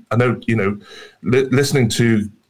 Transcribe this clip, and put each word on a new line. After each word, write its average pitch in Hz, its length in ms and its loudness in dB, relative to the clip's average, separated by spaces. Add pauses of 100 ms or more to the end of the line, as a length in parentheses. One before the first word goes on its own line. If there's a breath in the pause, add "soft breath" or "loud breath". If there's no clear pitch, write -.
(100)
I 113 60 -2
know, 117 300 0
you 113 100 0
know, 101 220 -2 (440 loud breath)
li-, 131 280 0
listening 135 400 2
to, 110 400 0 (200)